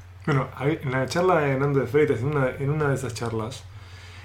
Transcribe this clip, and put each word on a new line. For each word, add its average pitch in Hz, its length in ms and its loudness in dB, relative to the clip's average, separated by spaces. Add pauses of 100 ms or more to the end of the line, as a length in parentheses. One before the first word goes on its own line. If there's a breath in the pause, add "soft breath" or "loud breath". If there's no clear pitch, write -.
(240)
Bueno, 139 300 2
a 123 100 -6
ver, 151 180 0
en 139 100 -4
la 131 140 0
charla 175 340 4
de 139 180 2
Nando 139 220 2
de 123 60 0
Freitas, 143 340 4
en 127 80 -2
una, 135 300 2
en 143 120 -2
una 151 180 0
de 139 60 2
esas 120 200 -4
charlas, 113 500 -4 (600 loud breath)